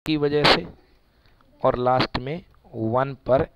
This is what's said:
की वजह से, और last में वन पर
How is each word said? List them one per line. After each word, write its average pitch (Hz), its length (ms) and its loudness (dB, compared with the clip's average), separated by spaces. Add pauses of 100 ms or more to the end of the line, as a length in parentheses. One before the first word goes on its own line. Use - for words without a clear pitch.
की 156 120 -2
वजह 147 260 0
से, 170 240 4 (960)
और 131 140 2
last 123 420 0
में 147 240 -8 (320)
वन 123 380 -2
पर 135 420 0